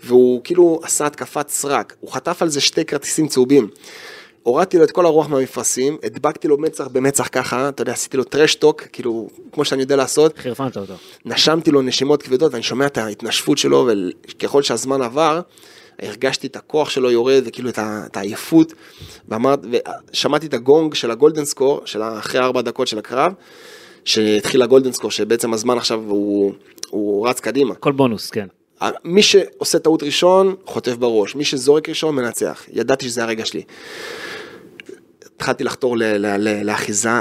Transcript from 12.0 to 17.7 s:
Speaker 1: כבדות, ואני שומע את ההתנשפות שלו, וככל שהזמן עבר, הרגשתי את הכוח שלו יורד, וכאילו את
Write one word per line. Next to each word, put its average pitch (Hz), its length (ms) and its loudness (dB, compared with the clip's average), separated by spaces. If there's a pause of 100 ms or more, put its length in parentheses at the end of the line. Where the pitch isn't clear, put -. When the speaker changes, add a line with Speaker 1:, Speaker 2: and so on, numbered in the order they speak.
Speaker 1:
כבדות, 131 300 2
ואני 117 100 -6
שומע 123 240 -2
את 143 120 -4
ההתנשפות 113 600 -2
שלו, 139 300 4 (420)
וככל 139 320 0
שהזמן 131 400 -2
עבר, 151 380 0 (600)
הרגשתי 117 440 -4
את - 100 -12
הכוח - 340 -4
שלו 127 200 0
יורד, 127 360 4
וכאילו 120 220 -10
את 110 100 -8